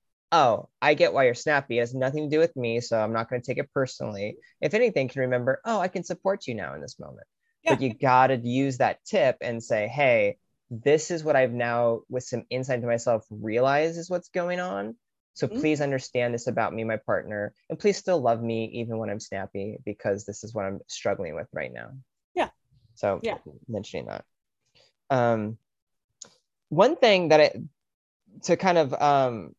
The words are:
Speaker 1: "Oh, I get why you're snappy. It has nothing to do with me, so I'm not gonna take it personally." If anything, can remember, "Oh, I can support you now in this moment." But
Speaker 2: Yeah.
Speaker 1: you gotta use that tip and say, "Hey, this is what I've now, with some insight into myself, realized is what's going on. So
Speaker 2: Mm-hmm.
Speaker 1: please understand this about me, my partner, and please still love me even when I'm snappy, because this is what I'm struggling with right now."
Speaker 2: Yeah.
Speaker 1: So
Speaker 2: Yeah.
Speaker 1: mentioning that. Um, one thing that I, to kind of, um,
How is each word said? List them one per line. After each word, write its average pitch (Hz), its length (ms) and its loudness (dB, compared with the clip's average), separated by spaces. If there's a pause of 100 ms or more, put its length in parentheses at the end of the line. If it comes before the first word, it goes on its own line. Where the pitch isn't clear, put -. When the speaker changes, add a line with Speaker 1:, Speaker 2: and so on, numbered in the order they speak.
(320)
Speaker 1:
"Oh, 139 380 4 (120)
I 151 120 6
get 156 200 4
why 131 120 4
you're 120 80 4
snappy. 135 440 0
It 120 40 4
has 120 140 -2
nothing 139 340 -2
to 147 60 0
do 156 40 4
with 165 160 2
me, 120 260 -2
so 117 180 0
I'm 107 140 0
not 113 160 -2
gonna 123 120 -4
take 123 160 -6
it 143 160 -6
personally." 107 640 -4 (240)
If 147 140 -2
anything, 208 320 2
can 135 140 -6
remember, 127 440 0
"Oh, 220 140 0
I 180 80 0
can 180 160 -6
support 190 440 -4
you 127 80 -6
now 78 200 -8
in 76 60 -12
this - 180 -16
moment." - 260 -18 (400)
But 311 160 2
Speaker 2:
Yeah. 135 60 0
Speaker 1:
you 113 80 -2
gotta 131 420 6
use 127 400 -2
that 117 280 0
tip 151 360 2
and 117 220 -4
say, 107 240 -2
"Hey, 117 500 2 (320)
this 139 400 2
is 165 140 -4
what 151 120 2
I've 131 160 4
now, 120 580 0
with 127 160 -4
some 117 260 -6
insight 127 240 -4
into 120 120 -4
myself, 117 440 0
realized 131 640 0
is 170 120 -10
what's 180 200 -6
going 180 300 -4
on. 196 360 -6 (380)
So - 140 -4
Speaker 2:
Mm-hmm. 226 140 -6
Speaker 1:
please 151 200 2
understand 127 540 -2
this 120 100 -6
about 110 300 -2
me, 113 80 -4
my 110 140 -2
partner, 104 580 -4 (160)
and 156 80 -8
please 202 180 2
still 180 240 0
love 117 220 2
me 113 220 -2
even 113 340 -6
when 110 100 -6
I'm 104 100 -6
snappy, 98 640 -8
because 104 420 -4
this - 180 -12
is 107 100 -12
what 104 120 -4
I'm 98 220 -6
struggling 95 460 -4
with 80 180 -10
right 65 220 -8
now." 58 180 -14 (440)
Speaker 2:
Yeah. 330 140 -2 (460)
Speaker 1:
So 98 280 -2
Speaker 2:
Yeah. - 160 -6 (280)
Speaker 1:
mentioning 95 380 -8
that. 50 180 -12 (840)
Um, 113 480 0 (1120)
one 208 260 4
thing 190 340 4
that 151 120 8
I, 147 100 6 (920)
to 175 140 2
kind 180 200 4
of, 147 160 2
um, 127 640 2